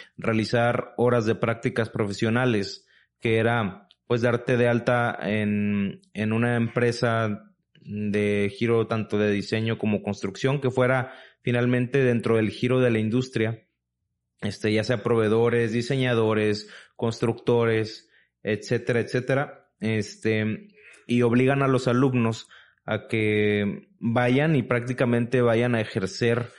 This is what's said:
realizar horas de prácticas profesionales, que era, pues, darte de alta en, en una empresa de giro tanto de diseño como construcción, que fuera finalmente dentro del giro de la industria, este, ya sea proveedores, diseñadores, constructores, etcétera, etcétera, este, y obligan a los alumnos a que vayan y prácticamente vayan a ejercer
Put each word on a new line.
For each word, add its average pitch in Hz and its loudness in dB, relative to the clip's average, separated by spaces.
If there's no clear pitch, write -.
realizar 117 0
horas 120 2
de 110 0
prácticas 113 -2
profesionales, 110 -2
que 113 2
era, 113 -2
pues, 120 0
darte 120 0
de 120 4
alta 120 0
en, 104 -2
en 107 -2
una 120 0
empresa 113 0
de 104 -2
giro 117 2
tanto 110 -2
de 104 2
diseño 110 -2
como 107 -2
construcción, 104 -4
que 131 0
fuera 127 0
finalmente 123 0
dentro 117 2
del 110 2
giro 127 0
de 127 4
la 110 2
industria, 113 -2
este, 107 -2
ya 107 2
sea 113 -2
proveedores, 113 2
diseñadores, 113 0
constructores, 117 -2
etcétera, 113 -2
etcétera, 131 -2
este, 107 -2
y 120 2
obligan 127 4
a 135 2
los 127 2
alumnos 123 0
a 107 -4
que 104 0
vayan 127 2
y 120 0
prácticamente 120 0
vayan 120 2
a 113 0
ejercer 113 -2